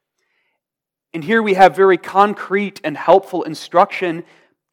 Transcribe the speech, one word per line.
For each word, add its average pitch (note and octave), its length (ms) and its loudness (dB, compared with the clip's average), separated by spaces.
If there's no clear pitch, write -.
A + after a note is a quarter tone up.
And D#3+ 80 -10
here A3 180 0
we G#3+ 140 0
have F3+ 220 4
very F#3+ 220 4
concrete G3 840 -4
and D3+ 140 -8
helpful F#3 480 0
instruction F3 800 -4